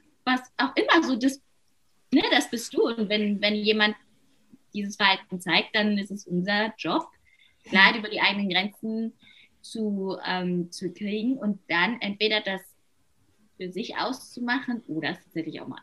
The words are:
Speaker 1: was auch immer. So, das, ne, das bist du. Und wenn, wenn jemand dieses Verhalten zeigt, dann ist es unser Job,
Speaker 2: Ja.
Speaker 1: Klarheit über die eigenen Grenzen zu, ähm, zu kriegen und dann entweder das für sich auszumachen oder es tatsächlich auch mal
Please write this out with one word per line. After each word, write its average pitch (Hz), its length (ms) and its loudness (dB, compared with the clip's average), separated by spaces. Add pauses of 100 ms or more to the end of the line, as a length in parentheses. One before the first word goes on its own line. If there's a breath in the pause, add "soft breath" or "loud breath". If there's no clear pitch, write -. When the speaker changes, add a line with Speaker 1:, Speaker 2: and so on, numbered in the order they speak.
(240)
Speaker 1:
was 254 160 2 (160)
auch 262 200 0
immer. 427 280 4
So, 254 120 0
das, 262 240 0 (680)
ne, 302 120 6 (100)
das - 180 2
bist 240 240 -8
du. 427 80 2
Und 233 260 0
wenn, 208 320 0
wenn 208 140 2
jemand 214 400 4 (800)
dieses 202 220 -6
Verhalten 190 440 2
zeigt, 180 360 0
dann 208 220 2
ist 196 120 -6
es 202 160 -12
unser 202 520 -2
Job, 208 280 -2 (580 soft breath)
Speaker 2:
Ja. - 60 -14
Speaker 1:
Klarheit 196 260 8
über 214 120 -6
die 214 120 -4
eigenen 202 280 2
Grenzen 220 640 -2 (480 soft breath)
zu, 196 560 -4 (100)
ähm, 180 460 -2
zu 175 200 -8
kriegen 214 460 -4
und 208 300 -4
dann 180 320 0
entweder 214 400 0
das 190 220 -6 (920)
für 185 140 -10
sich 185 260 -8
auszumachen 240 920 -4
oder 151 240 -4
es 175 140 -10
tatsächlich 165 360 -10
auch - 80 -12
mal - 140 -12